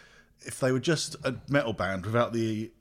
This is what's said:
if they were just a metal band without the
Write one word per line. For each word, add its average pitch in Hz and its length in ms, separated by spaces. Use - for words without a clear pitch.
if - 180
they 131 140
were 131 60
just 156 440
a 131 120
metal 123 240
band 92 340
without 113 280
the 110 480